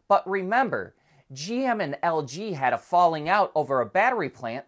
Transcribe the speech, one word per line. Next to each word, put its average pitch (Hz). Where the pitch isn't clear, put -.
but 196
remember, 190
G 196
M 240
and 147
L 165
G 170
had 135
a 117
falling 165
out 196
over 139
a 117
battery 202
plant 123